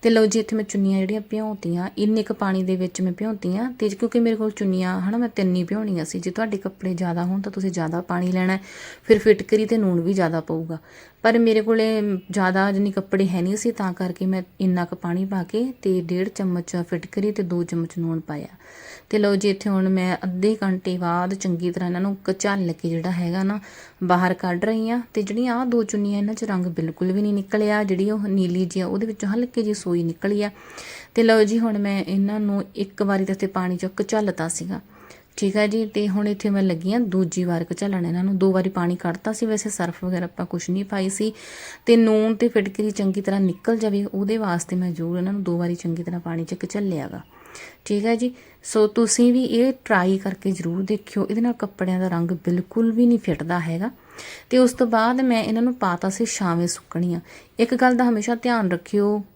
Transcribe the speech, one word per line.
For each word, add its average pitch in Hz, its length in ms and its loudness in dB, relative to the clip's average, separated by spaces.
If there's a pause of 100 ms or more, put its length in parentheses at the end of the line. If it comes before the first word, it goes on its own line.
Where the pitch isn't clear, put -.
ਤੇ 233 80 2
ਲਓ 220 160 6
ਜੀ, 214 140 2
ਇੱਥੇ 220 160 -4
ਮੈਂ 214 80 0
ਚੁੰਨੀਆਂ 196 360 0
ਜਿਹੜੀਆਂ 202 220 -2
ਭਿਉਂਤੀਆਂ, 202 760 -4
ਇੰਨੇ 214 260 2
ਕੁ 220 100 -4
ਪਾਣੀ 190 300 0
ਦੇ 185 120 0
ਵਿੱਚ 180 260 -4
ਮੈਂ 185 100 0
ਭਿਉਂਤੀਆਂ। 208 600 -4
ਤੇ 220 180 -2
ਕਿਉਂਕਿ 220 300 0
ਮੇਰੇ 233 160 4
ਕੋਲ 214 160 -2
ਚੁੰਨੀਆਂ, 185 500 0
ਹਨਾ, 202 160 -2
ਮੈਂ 240 120 0
ਤਿੰਨ 190 260 0
ਹੀ 180 80 2
ਭਿਉਣੀਆਂ 196 420 -2
ਸੀ। 180 140 -6
ਜੇ 185 120 -6
ਤੁਹਾਡੇ 214 260 -4
ਕੱਪੜੇ 190 360 -6
ਜ਼ਿਆਦਾ 175 300 -2
ਹੋਣ, 190 180 -2
ਤਾਂ 202 100 -6
ਤੁਸੀਂ 190 200 -2
ਜ਼ਿਆਦਾ 170 300 -2
ਪਾਣੀ 180 300 -2
ਲੈਣਾ 185 220 2
ਹੈ, 190 60 -2 (440)
ਫਿਰ 214 160 6
ਫਿਟਕਰੀ 214 460 4
ਤੇ 226 120 0
ਨੂਣ 190 220 2
ਵੀ 170 140 0
ਜ਼ਿਆਦਾ 165 280 0
ਪਊਗਾ। 160 360 -6 (440)
ਪਰ 226 180 4
ਮੇਰੇ 220 220 4
ਕੋਲੇ 220 400 2 (300)
ਜ਼ਿਆਦਾ 190 400 2
ਜਾਣੀ 196 200 2
ਕੱਪੜੇ 196 360 0
ਹੈ 175 140 0
ਨਹੀਂ 190 160 0
ਸੀ, 233 140 0
ਤਾਂ 196 220 -4
ਕਰਕੇ 180 320 -4
ਮੈਂ 185 180 0 (180)
ਇੰਨਾ 180 240 2
ਕੁ 170 100 -8
ਪਾਣੀ 175 300 -4
ਪਾ 190 180 -2
ਕੇ 240 380 -2
ਤੇ 185 200 0
ਡੇਢ 180 280 -2
ਚਮਚ 180 460 -4 (140)
ਫਿਟਕਰੀ 196 420 -4
ਤੇ 208 120 -2
ਦੋ 175 200 -2
ਚਮਚ 170 260 -4 (100)
ਨੂਣ 165 200 -2
ਪਾਇਆ। 151 280 -10 (640)
ਤੇ 214 80 0
ਲਓ 202 180 4
ਜੀ, 202 140 2
ਇੱਥੇ 196 200 -2
ਹੁਣ 190 200 2
ਮੈਂ 185 340 2
ਅੱਧੇ 185 400 0
ਘੰਟੇ 185 340 -2
ਬਾਅਦ 180 360 0
ਚੰਗੀ 180 380 -2
ਤਰ੍ਹਾਂ 180 180 -2
ਇਹਨਾਂ 180 120 -2
ਨੂੰ 196 140 -2
ਕੁਚਲ 190 680 -2
ਕੇ, 170 80 -2
ਜਿਹੜਾ 165 220 -2
ਹੈਗਾ 175 320 -2
ਨਾ, 202 160 -2 (440)
ਬਾਹਰ 180 300 2
ਕੱਢ 180 320 -2
ਰਹੀ 220 240 0
ਹਾਂ। 240 120 -2 (120)
ਤੇ 220 80 0
ਜਿਹੜੀਆਂ 233 340 -2
ਆਹ 254 100 -2
ਦੋ 233 180 2
ਚੁੰਨੀਆਂ, 202 360 -2
ਇਹਨਾਂ 202 140 -2
'ਚ 214 100 -8
ਰੰਗ 190 220 -2
ਬਿਲਕੁਲ 165 460 -2
ਵੀ 196 100 0
ਨਹੀਂ 208 120 2
ਨਿਕਲਿਆ, 208 500 0
ਜਿਹੜੀ 190 280 0
ਉਹ 214 80 -2
ਨੀਲੀ 185 460 2
ਜਿਹੀ 175 160 -4
ਆ, 180 60 -2
ਉਹਦੇ 202 180 -2
ਵਿੱਚੋਂ 208 240 -4
ਹਲਕੀ 240 340 0
ਜਿਹੀ 214 100 0
ਸੋਈ 175 300 0
ਨਿਕਲੀ 196 380 -2
ਆ। 208 100 -2 (640)
ਤੇ 226 80 4
ਲਓ 220 200 8
ਜੀ, 214 160 2
ਹੁਣ 226 180 0
ਮੈਂ 202 260 -2
ਇਹਨਾਂ 196 360 0
ਨੂੰ 202 240 0 (120)
ਇੱਕ 196 280 -4
ਵਾਰੀ 196 220 2
ਤਾਂ 190 100 -2
ਇੱਥੇ 190 120 -2
ਪਾਣੀ 180 280 -2
'ਚੋਂ 185 140 -4
ਕੁਚਲਤਾ 202 580 -2
ਸੀਗਾ। 175 340 -6 (560)
ਠੀਕ 196 200 0
ਆ 214 100 4
ਜੀ, 220 180 0
ਤੇ 208 220 -2
ਹੁਣ 208 200 0
ਇੱਥੇ 208 220 -2
ਮੈਂ 196 140 4
ਲੱਗੀ 185 300 0
ਹਾਂ 240 60 2
ਦੂਜੀ 185 440 0
ਵਾਰ 170 200 0
ਕੁਚਲਣ 185 420 -2
ਇਹਨਾਂ 175 180 0
ਨੂੰ। 196 140 0
ਦੋ 190 140 4
ਵਾਰੀ 185 180 2
ਪਾਣੀ 180 260 0
ਕੱਢਤਾ 185 380 -4
ਸੀ, 214 120 -2
ਵੈਸੇ 214 240 -2
ਸਰਫ 175 340 -4
ਵਗੈਰਾ 180 220 -2
ਆਪਾਂ 175 200 -8
ਕੁਛ 175 240 -6
ਨਹੀਂ 190 160 0
ਪਾਈ 196 240 -2
ਸੀ। 214 240 -2 (520)
ਤੇ 233 120 8
ਨੂਣ 220 380 4
ਤੇ 240 120 4
ਫਿਟਕਰੀ 214 440 0
ਚੰਗੀ 196 300 0
ਤਰ੍ਹਾਂ 196 200 0
ਨਿਕਲ 190 360 0
ਜਾਵੇ, 202 280 0
ਉਹਦੇ 202 320 -2
ਵਾਸਤੇ 185 380 -2
ਮੈਂ 180 160 0
ਜ਼ਰੂਰ 170 260 -4
ਇਹਨਾਂ 185 160 -2
ਨੂੰ 202 100 -4
ਦੋ 175 140 -2
ਵਾਰੀ 175 180 0
ਚੰਗੀ 170 280 -4
ਤਰ੍ਹਾਂ 175 180 -6
ਪਾਣੀ 165 220 -4
'ਚ 165 100 -6
ਕੁਚਲਿਆ 180 540 -4
ਗਾ। - 140 -12 (640)
ਠੀਕ 202 200 -2
ਆ 233 100 2
ਜੀ, 247 200 -2 (280)
ਸੋ 214 240 2
ਤੁਸੀਂ 233 460 4
ਵੀ 254 100 4
ਇਹ 247 300 2 (120)
ਟਰਾਈ 190 320 4
ਕਰਕੇ 190 340 -4
ਜ਼ਰੂਰ 180 320 -2
ਦੇਖਿਓ, 208 460 -2
ਇਹਦੇ 214 120 0
ਨਾਲ 240 120 2
ਕੱਪੜਿਆਂ 185 460 -2
ਦਾ 185 80 0
ਰੰਗ 170 240 0
ਬਿਲਕੁਲ 180 600 0
ਵੀ 233 140 4
ਨਹੀਂ 240 140 6
ਫਿੱਟਦਾ 170 400 -2
ਹੈਗਾ। 170 320 -4 (580)
ਤੇ 247 80 4
ਉਸ 247 160 6
ਤੋਂ - 140 2
ਬਾਅਦ 233 340 2
ਮੈਂ 240 220 2
ਇਹਨਾਂ 220 180 0
ਨੂੰ 247 120 2
ਪਾਤਾ 196 360 0
ਸੀ 196 160 -2
ਛਾਵੇਂ 175 420 0
ਸੁੱਕਣੀਆਂ। 170 520 -4 (400)
ਇੱਕ 233 160 2
ਗੱਲ 254 200 4
ਦਾ 240 140 2
ਹਮੇਸ਼ਾ 233 260 0
ਧਿਆਨ 233 360 0
ਰੱਖਿਓ 202 520 0 (120)